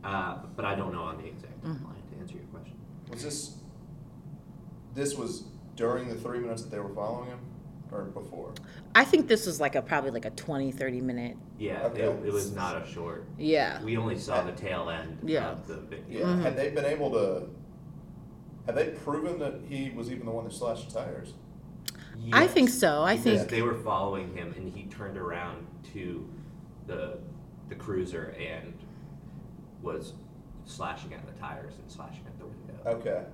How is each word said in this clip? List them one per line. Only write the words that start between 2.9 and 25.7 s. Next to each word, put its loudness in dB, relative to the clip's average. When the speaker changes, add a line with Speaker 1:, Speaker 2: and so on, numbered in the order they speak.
Speaker 3:
Was -8
this, -6
this 2
was -4
during 2
the -4
three -2
minutes -2
that -8
they -2
were -4
following -2
him, -8
or -2
before? -8
Speaker 2:
I 12
think 8
this 8
was, 2
like, 6
a, 6
probably, 4
like, -2
a 0
twenty, 0
thirty 0
minute. 0
Speaker 1:
Yeah, 0
Speaker 3:
Okay. 2
Speaker 1:
it, 2
it 2
was 2
not 0
a -6
short. -6
Speaker 2:
Yeah. 4
Speaker 1:
We 2
only 2
saw 2
Speaker 3:
Had -4
Speaker 1:
the -10
tail -2
end -4
Speaker 2:
Yeah. 2
Speaker 1:
of -8
the -6
video. -8
Speaker 3:
Yeah. 4
Speaker 2:
Mm-hmm. 6
Speaker 3:
Had 4
they 2
been 2
able 4
to, 2
had 0
they 4
proven 0
that -2
he -2
was -4
even -4
the -2
one -2
that -6
slashed -2
the -10
tires? -6
Speaker 2:
I 12
Speaker 1:
Yes, 8
Speaker 2:
think 10
so. 8
I 8
Speaker 1:
because 8
Speaker 2:
think 2
Speaker 1:
they 6
were 4
following 0
him, -6
and -6
he -8
turned -6
around -4